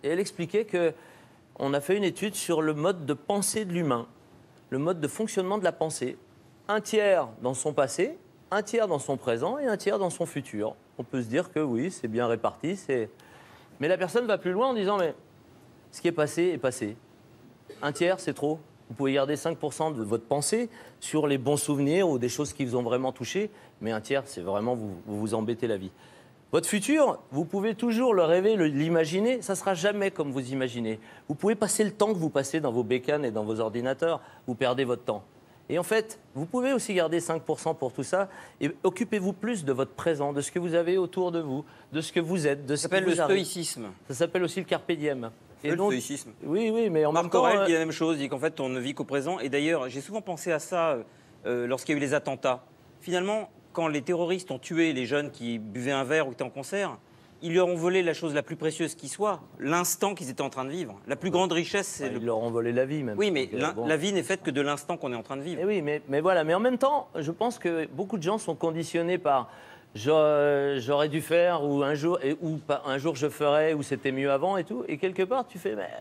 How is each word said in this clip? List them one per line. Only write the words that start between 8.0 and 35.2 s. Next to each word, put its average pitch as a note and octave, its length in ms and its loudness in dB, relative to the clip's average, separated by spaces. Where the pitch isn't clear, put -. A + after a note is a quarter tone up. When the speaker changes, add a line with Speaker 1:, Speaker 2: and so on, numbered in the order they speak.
Speaker 1:
un G3+ 120 0
tiers A3+ 260 2
dans D#3 100 0
son C3+ 180 -2
présent C3+ 420 0
et C#4+ 80 -2
un G#3+ 100 2
tiers G#3 220 0
dans F#3 120 2
son E3+ 160 -4
futur. A2 500 -4
On B2+ 60 -6
peut B2+ 180 -2
se A2+ 60 -4
dire E3 240 -2
que D#3 80 0
oui, C#3 300 0
c'est - 180 -8
bien A#2 180 0
réparti, A#2 500 0
c'est, B2 340 -2
mais D3 80 0
la F3+ 80 4
personne G3+ 300 0
va G#3 120 2
plus F3+ 140 -2
loin B3 160 2
en B3+ 60 0
disant, G3+ 240 2
mais E3 160 0
ce - 80 -16
qui F3 80 2
est E3+ 40 2
passé D3+ 300 0
est C3+ 40 -4
passé. A#2 380 -2
Un D3 100 0
tiers, F3+ 280 2
c'est D3+ 140 -4
trop. D3+ 240 -2
Vous A2+ 60 -12
pouvez C3+ 180 0
garder C#3 240 2
cinq E3 220 -4
pour D3 160 -4
cent D#3+ 160 -2
de A#2+ 120 -4
votre A2 220 -2
pensée G#3+ 460 0
sur D3+ 260 0
les C#3 120 2
bons C#3 200 2
souvenirs D3 500 2
ou C3+ 100 0
des A#2+ 100 0
choses C#3+ 240 -4
qui C#3 120 -4
vous A#2+ 120 -2
ont B2 60 2
vraiment B2+ 300 0
touché, G3 380 -4
mais A2 120 -2
un G#2+ 80 -2
tiers, C3+ 260 0
c'est - 140 -12
vraiment G2+ 340 0
vous, G#2+ 200 -6
vous G#2 140 -4
vous A2 140 0
embêtez A2+ 320 -2
la G#2+ 100 0
vie. F#2+ 140 -8
Votre - 160 2
futur, B3 520 2
vous D3 140 -2
pouvez G3 300 -2
toujours A#3+ 400 2
le F3 100 6
rêver, F#3 320 6
le, F3 100 4
l'imaginer, E3 760 2
ça F#3+ 120 -2
sera F#3+ 200 0
jamais G3 360 0
comme C#3+ 220 -4
vous C3 180 -4
imaginez. A#2+ 480 -2
Vous D3+ 60 -2
pouvez G#3 200 2
passer A3 300 2
le G3+ 60 2
temps G#3 180 2
que G#3 100 0
vous D#3 120 0
passez C#3+ 300 0
dans C3+ 120 0
vos A#2+ 120 2
bécanes B2+ 420 0
et A2+ 40 0
dans G#2+ 140 -2
vos A2 160 -2
ordinateurs, B2+ 600 0
vous B2 80 -4
perdez B2+ 300 2
votre A#2+ 200 -2
temps. G#2 180 -4